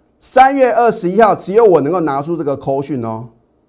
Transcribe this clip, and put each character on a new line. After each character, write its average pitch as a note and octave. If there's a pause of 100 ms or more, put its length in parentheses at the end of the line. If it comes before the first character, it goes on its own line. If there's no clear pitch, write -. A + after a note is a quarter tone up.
(180)
三 C4+
月 B3+
二 A#3
十 F3+
一 G3
号， G3+
只 -
有 A3+
我 F3
能 C#3+
够 F#3
拿 C#3+
出 E3+
这 E3
个 C#3
扣 C3+
讯 C#3
哦。 A2+ (400)